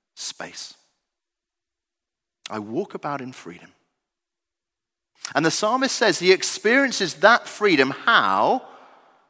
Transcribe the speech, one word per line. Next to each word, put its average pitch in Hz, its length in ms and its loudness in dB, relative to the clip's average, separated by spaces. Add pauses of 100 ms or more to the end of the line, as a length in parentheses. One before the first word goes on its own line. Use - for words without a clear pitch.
(160)
space. - 580 -14 (1800)
I 107 80 -8
walk 113 380 -8
about 143 260 -8
in 127 120 -14
freedom. - 400 -20 (1600)
And 156 100 0
the 156 60 2
psalmist 226 440 -2
says 208 220 2
he 180 140 2
experiences 208 840 0
that 220 320 4
freedom. 143 440 2
How? 139 720 2 (680)